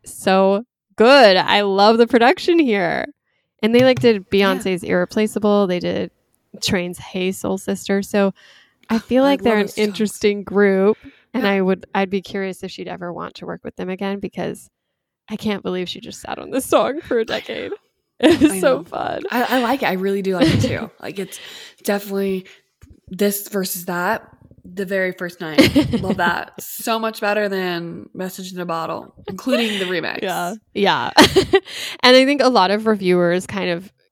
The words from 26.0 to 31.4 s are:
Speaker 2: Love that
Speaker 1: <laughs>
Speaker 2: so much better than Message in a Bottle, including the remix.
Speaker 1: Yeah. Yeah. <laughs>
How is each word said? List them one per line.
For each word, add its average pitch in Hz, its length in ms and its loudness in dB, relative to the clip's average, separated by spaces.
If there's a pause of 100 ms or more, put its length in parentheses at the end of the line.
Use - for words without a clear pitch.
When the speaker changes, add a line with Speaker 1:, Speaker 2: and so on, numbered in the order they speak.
Speaker 2:
Love 190 160 -4
that 175 380 -2
Speaker 1:
<laughs> - 60 -20
Speaker 2:
so - 380 -6
much 220 220 -6
better 208 260 0
than 175 640 -6
Message 185 380 -12
in 180 80 -12
a 175 60 -6
Bottle, 165 480 -8 (160)
including 220 500 -2
the 185 60 -4
remix. 175 360 -4
Speaker 1:
Yeah. 175 340 -4 (180)
Yeah. 156 420 0
<laughs> - 880 2